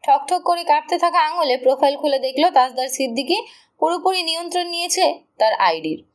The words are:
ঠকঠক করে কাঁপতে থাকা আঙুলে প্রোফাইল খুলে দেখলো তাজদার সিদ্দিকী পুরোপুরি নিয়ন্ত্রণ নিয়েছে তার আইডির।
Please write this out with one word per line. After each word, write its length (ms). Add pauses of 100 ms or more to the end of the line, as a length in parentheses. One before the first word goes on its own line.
ঠকঠক 380
করে 200
কাঁপতে 340
থাকা 200
আঙুলে 380
প্রোফাইল 400
খুলে 220
দেখলো 320
তাজদার 380
সিদ্দিকী 480 (420)
পুরোপুরি 440
নিয়ন্ত্রণ 440
নিয়েছে 520 (200)
তার 140
আইডির। 520 (100)